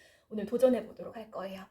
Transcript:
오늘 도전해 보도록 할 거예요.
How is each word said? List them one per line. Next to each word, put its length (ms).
오늘 160
도전해 400
보도록 300
할 160
거예요. 380